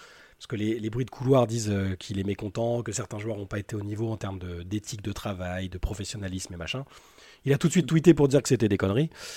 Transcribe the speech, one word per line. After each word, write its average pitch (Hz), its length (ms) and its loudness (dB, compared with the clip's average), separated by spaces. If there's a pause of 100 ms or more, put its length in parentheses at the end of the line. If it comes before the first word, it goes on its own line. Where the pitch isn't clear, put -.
(380)
parce - 100 -20
que 113 80 -6
les, 110 240 0
les 110 100 -4
bruits 120 160 -2
de - 40 -12
couloir 127 380 4
disent, 110 220 -2
euh, 95 260 2
qu'il - 220 -6
est 98 60 0
mécontent, 117 580 -2
que 107 120 -6
certains 113 260 -6
joueurs 107 180 -4
n'ont 101 100 -8
pas 107 120 -6
été 107 160 -8
au 104 60 -4
niveau 104 280 -4
en 110 60 -2
termes 98 240 -6
de, 87 240 -10
d'éthique 104 380 -8
de 101 100 -6
travail, 92 560 -6
de 92 100 -10
professionnalisme 95 760 -6
et 85 40 -12
machin. 127 280 -8 (580)
Il 135 80 2
a 143 60 4
tout - 100 0
de 143 40 2
suite 165 160 2
tweeté 160 260 8
pour 143 140 6
dire 131 160 6
que - 40 -4
c'était 110 220 4
des 98 80 4
conneries. 117 320 2 (280)